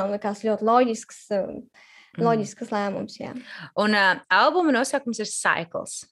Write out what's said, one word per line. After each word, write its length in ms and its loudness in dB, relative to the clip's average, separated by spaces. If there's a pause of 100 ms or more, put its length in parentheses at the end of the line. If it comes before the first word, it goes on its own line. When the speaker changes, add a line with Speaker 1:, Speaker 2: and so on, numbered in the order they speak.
Speaker 1:
likās 380 -4
ļoti 220 0
loģisks, 640 2
ā, 140 0 (680)
Speaker 2:
Mm. 120 -2
Speaker 1:
loģisks 460 0
lēmums, 420 -4
jā. 160 -12 (440)
Speaker 2:
Un, 200 0
ā, 220 6 (100)
albuma 480 4
nosaukums 480 -2
ir 80 -6
Cycles. 680 -4 (120)